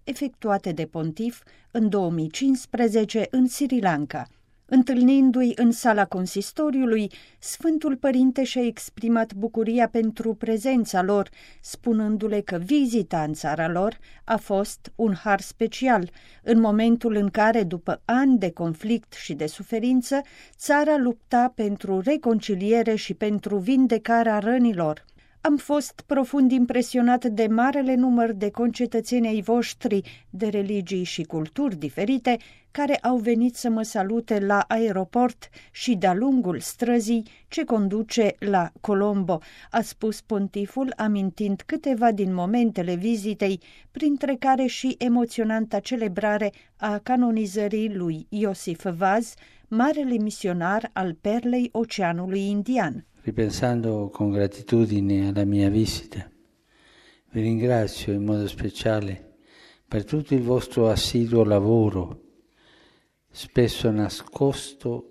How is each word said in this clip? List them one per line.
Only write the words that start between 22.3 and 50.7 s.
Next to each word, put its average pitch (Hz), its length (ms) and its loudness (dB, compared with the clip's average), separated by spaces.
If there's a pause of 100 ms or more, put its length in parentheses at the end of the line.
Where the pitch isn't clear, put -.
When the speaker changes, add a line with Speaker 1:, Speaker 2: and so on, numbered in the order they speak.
Speaker 1:
și 202 180 -4
pentru 208 440 -2
vindecarea 226 840 2
rănilor. 208 680 0 (360)
"Am 294 160 2
fost - 480 -4
profund 269 460 2
impresionat 247 720 2
de 220 220 0
marele 262 480 2
număr 240 360 2
de 202 180 -4
concetățeni 233 800 -2
ai 214 140 -2
voștri, 226 600 0 (280)
de 196 180 -4
religii 202 560 -2
și 175 200 -6
culturi 170 520 -4
diferite, 208 640 -2 (340)
care 285 240 -2
au 254 220 0
venit 233 380 0
să - 140 -4
mă 220 120 0
salute 220 580 -2
la 202 280 2
aeroport 226 840 0 (220)
și - 240 -2
de-a 185 180 2
lungul 214 460 0
străzii 233 640 0 (240)
ce - 160 -4
conduce 214 760 0
la 196 320 0 (100)
Colombo", 196 580 0 (300)
a 233 120 0
spus - 400 -6
pontiful, 208 760 -4
amintind 202 720 -2
câteva 254 460 0
din 196 220 0
momentele 185 600 0
vizitei, 202 640 -2 (320)
printre 277 480 -2
care 262 260 2
și 247 320 -4
emoționanta 226 840 0
celebrare 208 720 -2 (260)
a 208 260 -4
canonizării 220 920 0
lui 165 340 -4
Iosif 196 560 -4 (120)
Vaz, 196 360 0 (340)
marele 254 500 0
misionar 202 760 -2